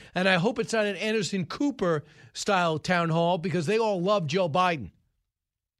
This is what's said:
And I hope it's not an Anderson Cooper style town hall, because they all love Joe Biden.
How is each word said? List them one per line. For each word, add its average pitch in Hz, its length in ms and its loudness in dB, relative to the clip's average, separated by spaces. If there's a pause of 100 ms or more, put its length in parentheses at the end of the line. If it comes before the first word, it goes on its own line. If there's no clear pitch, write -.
(140)
And 185 140 0
I 190 80 6
hope 202 240 0
it's - 140 -4
not 220 120 2
an 202 120 -2
Anderson 202 480 -2
Cooper 180 580 -2 (300)
style 175 460 0
town 170 320 0
hall, 170 260 2
because 165 280 -4
they 208 120 0
all 214 240 0
love 190 260 0
Joe 175 220 0
Biden. 165 420 0 (880)